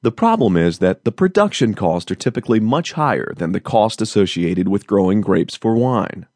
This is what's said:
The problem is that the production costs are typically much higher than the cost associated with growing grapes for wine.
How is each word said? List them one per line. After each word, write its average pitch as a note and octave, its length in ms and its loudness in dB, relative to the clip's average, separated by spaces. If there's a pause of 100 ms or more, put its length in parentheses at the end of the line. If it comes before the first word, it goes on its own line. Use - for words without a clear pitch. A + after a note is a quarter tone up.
The - 80 0
problem A3 440 2
is E2+ 240 2
that F#2 240 0
the A2+ 80 0
production F#3 640 0
costs F2 380 -2
are F#2 40 -4
typically A#2 440 -2
much B2+ 320 -2
higher B2+ 460 -2
than E2+ 160 -4
the - 60 -4
cost A2 440 0
associated F2+ 640 0
with G2 180 -2
growing G2 340 2
grapes F#2 360 0
for A2+ 200 -2
wine. A#2+ 600 -2